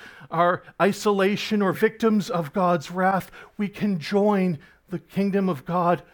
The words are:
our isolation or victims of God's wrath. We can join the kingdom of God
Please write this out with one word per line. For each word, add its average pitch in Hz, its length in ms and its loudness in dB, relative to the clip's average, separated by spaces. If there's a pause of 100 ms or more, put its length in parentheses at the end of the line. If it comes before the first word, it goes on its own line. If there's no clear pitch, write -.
(300)
our 170 320 0 (180)
isolation 202 800 2
or 185 100 2
victims 220 560 0
of 170 240 -4
God's 175 380 0
wrath. 185 400 0 (260)
We 208 120 -4
can 202 300 -4
join 196 600 0 (320)
the 180 80 -6
kingdom 196 500 -2
of 147 160 -4
God 175 380 0 (120)